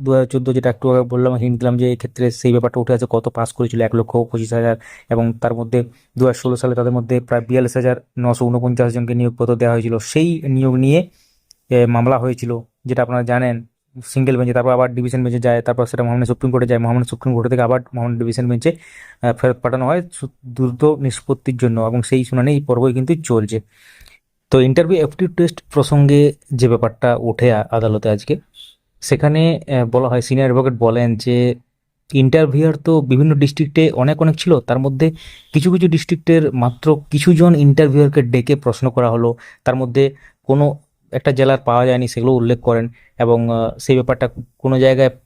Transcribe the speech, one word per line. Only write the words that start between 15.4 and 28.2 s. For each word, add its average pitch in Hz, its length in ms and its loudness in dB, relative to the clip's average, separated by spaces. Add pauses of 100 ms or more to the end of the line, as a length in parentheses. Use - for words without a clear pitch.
তারপর 120 240 -2
সেটা 123 180 -6
মহামান্য 120 220 0
সুপ্রিম 123 260 -2
কোর্টে 123 160 0
যায়, 120 120 0
মহামান্য 120 260 0
সুপ্রিম 123 280 -6
কোর্ট 117 160 -2
থেকে 123 120 0
আবার 123 180 0 (140)
মহামান্য 120 260 -4
ডিভিশন 120 300 -4
বেঞ্চে, 123 280 -2 (440)
আহ, 120 120 -2
ফেরত 127 280 -2
পাঠানো 127 240 -2
হয় 175 260 -4
সু-, - 160 -14 (180)
দ্রুত 123 400 -4
নিষ্পত্তির 135 720 -2
জন্য, 117 240 0
এবং 117 200 -2
সেই 131 220 -2
শুনানি 127 280 0
এই 143 100 0
পর্বই 127 320 0
কিন্তু 131 280 -2
চলছে। 110 400 -2 (880)
তো 131 120 4
ইন্টারভিউ 165 360 2
অ্যাপটিটিউড 165 380 -2
টেস্ট 170 260 -2 (120)
প্রসঙ্গে 143 600 4 (200)
যে 123 140 2
ব্যাপারটা 117 480 0
ওঠে 117 380 0
আ-, 107 180 0
আদালতে 110 380 0
আজকে, 107 300 -2 (640)